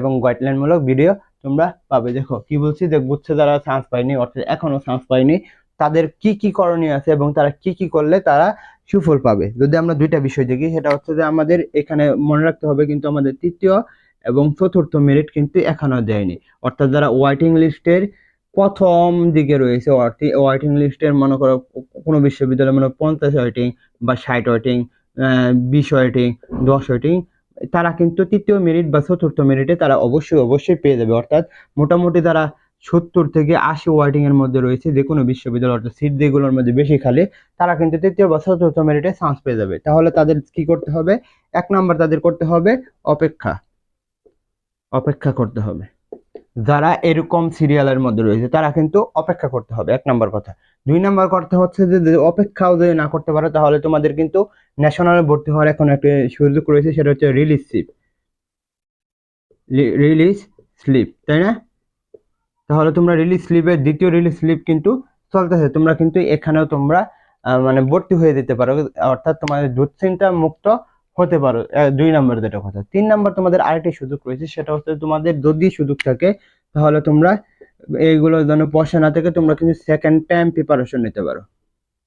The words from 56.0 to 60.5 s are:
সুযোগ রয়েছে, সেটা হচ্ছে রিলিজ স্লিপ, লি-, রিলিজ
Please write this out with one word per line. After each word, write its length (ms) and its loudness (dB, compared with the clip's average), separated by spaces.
সুযোগ 340 2
রয়েছে, 220 2
সেটা 180 0
হচ্ছে 220 0
রিলিজ 360 2
স্লিপ, 180 -4
লি-, 240 0
রিলিজ 340 2